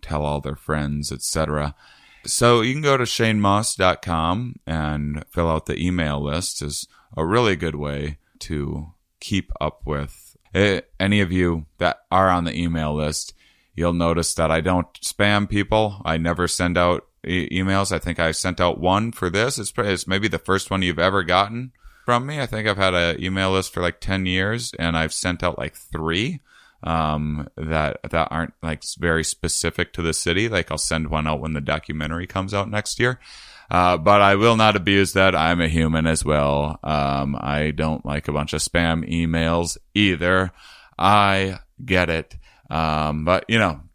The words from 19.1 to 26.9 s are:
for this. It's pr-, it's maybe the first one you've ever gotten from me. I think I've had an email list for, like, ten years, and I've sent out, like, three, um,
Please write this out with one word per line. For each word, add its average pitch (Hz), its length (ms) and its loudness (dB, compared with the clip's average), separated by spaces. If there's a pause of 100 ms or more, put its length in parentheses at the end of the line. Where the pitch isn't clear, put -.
for 92 180 -2
this. 110 300 0
It's 101 120 -8
pr-, - 120 -2
it's 98 240 -2
maybe 98 200 0
the 82 120 -4
first - 320 0
one 95 100 0
you've 87 180 0
ever 95 240 2
gotten 101 480 0 (340)
from 120 200 2
me. 147 140 -6
I 135 60 -4
think 107 220 -4
I've 101 100 0
had 95 160 2
an 85 300 2
email 95 280 0
list 95 220 0
for, 92 80 -4
like, 87 180 -2
ten 95 260 -2
years, 101 540 -2
and 82 180 0
I've 80 160 -2
sent - 300 -4
out, 85 140 -2
like, - 180 -8
three, 87 640 -4 (440)
um, 76 720 -2